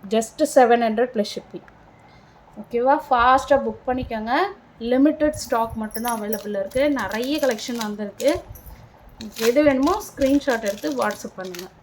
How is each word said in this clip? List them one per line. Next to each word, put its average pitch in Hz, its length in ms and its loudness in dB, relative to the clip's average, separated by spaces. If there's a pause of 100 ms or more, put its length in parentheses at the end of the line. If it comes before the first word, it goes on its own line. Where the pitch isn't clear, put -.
(140)
just 220 240 -2 (160)
செவன் 240 340 6
ஹண்ட்ரட் 233 280 -2
ப்ளஸ் 208 180 -2
ஷிப்பிங். - 320 -14 (960)
ஓகேவா? 254 340 2 (120)
ஃபாஸ்ட்டாக 262 580 4
புக் 214 220 -8
பண்ணிக்கோங்க. 233 420 -4 (640)
லிமிட்டட் 302 500 2
ஸ்டாக் 226 380 -2
மட்டும்தான் 226 380 -6
அவைலபிள் 208 420 -4
இருக்கு. 220 220 -2 (180)
நிறைய 220 320 -4 (100)
கலெக்ஷன் 240 440 -2
வந்திருக்கு. 208 440 -2 (1160)
எது 247 180 4
வேணுமோ 277 260 2 (140)
ஸ்க்ரீன்ஷாட் 269 640 0
எடுத்து 214 180 -8 (140)
WhatsApp 208 380 -6
பண்ணுங்க. 185 260 -12 (160)